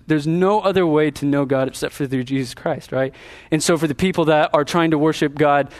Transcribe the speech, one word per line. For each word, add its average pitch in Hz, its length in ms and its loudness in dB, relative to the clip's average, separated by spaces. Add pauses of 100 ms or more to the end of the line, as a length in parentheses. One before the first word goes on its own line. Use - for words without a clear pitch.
there's 151 180 0
no 185 360 2
other 185 260 2
way 151 240 2
to 143 140 -6
know 143 180 0
God 131 240 -2
except - 260 -8
for 143 140 -6
through 127 160 -4
Jesus 131 300 -4
Christ, 139 400 -8
right? 131 200 -4 (380)
And 156 100 2
so 170 160 2
for 156 100 0
the 143 60 -2
people 180 320 -2
that 156 280 4
are 147 100 2
trying 165 280 0
to 156 60 4
worship 151 380 0
God 143 340 2 (100)